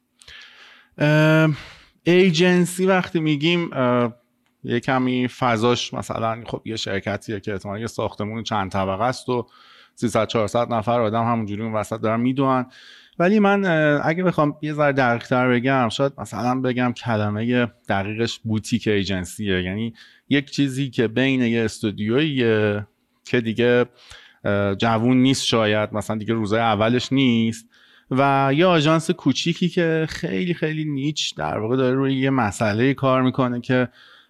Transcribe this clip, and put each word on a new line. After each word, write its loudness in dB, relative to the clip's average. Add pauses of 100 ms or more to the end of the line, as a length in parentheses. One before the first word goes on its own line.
(960)
اه، 4 (540)
ایجنسی 4
وقتی 0
می‌گیم، 0
اه، 2 (500)
یه -2
کمی 0
فضاش، 0
مثلاً -6
خب -8
یه -8
شرکتیه -6
که -8
احتمالاً -8
یه -8
ساختمون -6
چند -4
طبقه -2
است -4
و -2 (480)
سیصد 0
چهارصد -2
نفر 0
آدم 0
همونجوری -4
اون -6
وسط -4
دارن 0
میدوئن، 0 (540)
ولی 4
من، 2
اه، 2
اگه -2
بخوام 0
یه -6
ذره 2
دقیق‌تر 2
بگم، 2
شاید -2
مثلاً -4
بگم 0
کلمه -2 (220)
دقیقش -2
بوتیک -4
ایجنسیه. -2
یعنی -6 (360)
یک -2
چیزی -2
که 0
بین 0
یه 0
استودیوییه 0 (360)
که 0
دیگه، 2 (580)
اه، 0
جوون 2
نیست، 2
شاید 0
مثلاً -4
دیگه -4
روزای 0
اولش 2
نیست، 2 (460)
و 2
یه 4
آژانس 2
کوچیکی 0
که 0
خیلی، -4
خیلی -4
نیچ -4
در -4
واقع -2
داره 2
روی 0
یه 0
مسئله 0
کار 0
می‌کنه 0
که، 0 (420)